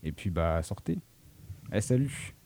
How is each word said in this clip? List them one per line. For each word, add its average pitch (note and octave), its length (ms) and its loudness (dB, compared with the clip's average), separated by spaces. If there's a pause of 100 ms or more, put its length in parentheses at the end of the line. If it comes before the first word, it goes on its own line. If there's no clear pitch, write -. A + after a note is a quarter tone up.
et D#2 80 -4
puis, - 180 -4
bah, E2 360 4
sortez. - 340 -4 (720)
Allez, G#2+ 100 2
salut. C3 540 0 (120)